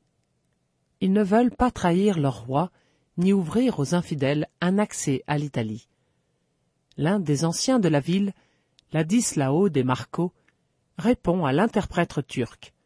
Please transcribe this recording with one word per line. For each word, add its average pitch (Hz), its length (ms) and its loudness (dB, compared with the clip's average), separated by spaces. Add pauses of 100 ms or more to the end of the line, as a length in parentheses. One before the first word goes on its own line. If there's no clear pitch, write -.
(1000)
Ils 190 140 2
ne 208 100 4
veulent 220 320 2
pas 247 140 2
trahir 185 480 2
leur 123 280 -2
roi, 139 260 -2 (460)
ni 185 160 4
ouvrir 202 460 0
aux 143 140 -2
infidèles 151 540 -2 (140)
un 185 180 2
accès 147 480 -2
à 147 100 -2
l'Italie. 117 500 -6 (1120)
L'un 175 220 0
des 147 260 0
anciens 247 340 0
de 180 80 2
la 151 120 2
ville, 190 340 0 (600)
Ladislao 160 760 0
de 143 140 2
Marco, 127 500 -2 (640)
répond 180 480 0
à 131 60 2
l'interprète 175 760 0
turc. - 480 -8 (120)